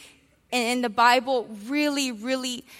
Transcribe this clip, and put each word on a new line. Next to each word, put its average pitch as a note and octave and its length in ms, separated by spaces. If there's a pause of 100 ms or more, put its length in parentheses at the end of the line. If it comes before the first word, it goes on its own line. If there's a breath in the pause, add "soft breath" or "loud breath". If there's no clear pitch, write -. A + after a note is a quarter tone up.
(500 loud breath)
in, B3 100
in B3 220
the A#3+ 60
Bible, B3 600 (160)
really, C#4+ 460
really B3 520 (160 loud breath)